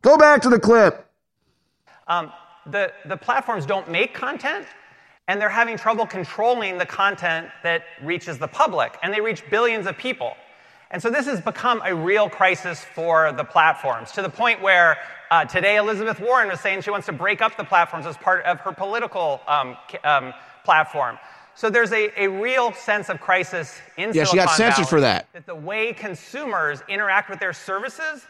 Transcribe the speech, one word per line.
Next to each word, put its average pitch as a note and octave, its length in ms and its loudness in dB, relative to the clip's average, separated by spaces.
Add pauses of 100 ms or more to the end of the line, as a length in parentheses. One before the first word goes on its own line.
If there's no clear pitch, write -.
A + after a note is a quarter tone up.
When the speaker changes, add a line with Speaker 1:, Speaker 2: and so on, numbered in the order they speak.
Speaker 1:
Go D4 160 8
back D4 260 10
to B3 60 4
the A#3+ 100 6
clip. G#3+ 480 4 (1000)
Speaker 2:
Um, E3 240 -4 (340)
the, F#3+ 260 -4 (140)
the E3+ 120 -8
platforms A#3 500 -4
don't F#3+ 220 -4
make F#3 260 -2
content, D4 500 -6 (600)
and F#3+ 120 -2
they're G#3 100 0
having A3+ 280 0
trouble A3 300 -2
controlling G3+ 720 -2
the F3 80 0
content F3 640 -2 (120)
that E3 220 -2 (180)
reaches D#3+ 380 -8
the D3+ 80 -4
public, F3+ 560 0
and F#3 100 -4
they G#3+ 80 -2
reach A3 300 -4
billions A3+ 340 0
of F#3+ 120 -6
people. C3+ 360 -6 (580)
And - 100 -8
so A3 80 -2
this C4 160 0
has B3 160 -4
become A#3 420 -2
a F#3 100 -2
real F#3+ 360 0
crisis F3+ 540 -2
for D#3+ 500 0
the C#3 100 -6
platforms, D3 680 2
to G3+ 100 -6
the F#3+ 80 -6
point A3 320 0
where, F3 360 6 (340)
uh, D#3+ 140 4
today F#3+ 320 2
Elizabeth G#3+ 420 -2
Warren A3+ 300 2
was F3+ 100 -6
saying F#3+ 240 -4
she G3+ 80 -4
wants G3 160 -4
to G#3 40 -6
break F#3 300 -2
up A3+ 160 0
the G#3 60 -8
platforms E3+ 420 0
as D#3+ 100 -10
part F3+ 300 0
of F3 140 0
her G3 120 -8
political, F#3+ 760 -4
um, C3+ 280 0 (140)
ca-, D3 280 0
um, B2+ 160 -4 (300)
platform. D3+ 540 2 (380)
So A3 160 -2
there's A3+ 200 2
a, G#3+ 240 0
a G3+ 120 0
real A3+ 460 -2
sense G#3 360 -4
of F3 100 -6
crisis F3+ 600 -2 (160)
in G#3 160 -6
Speaker 1:
Yeah, D#3+ 120 2
she D3+ 100 2
got F3+ 160 4
Speaker 2:
Silicon D#3+ 60 4
Speaker 1:
censored A3+ 180 4
Speaker 2:
Valley, - 140 0
Speaker 1:
for D#3 120 4
that. A2 320 2
Speaker 2:
that E3+ 140 -20
the F3+ 80 -12
way G#3 380 -6
consumers F#3+ 960 -6
interact G3 440 -2
with F#3+ 80 -12
their F#3 140 -4
services C4 760 -8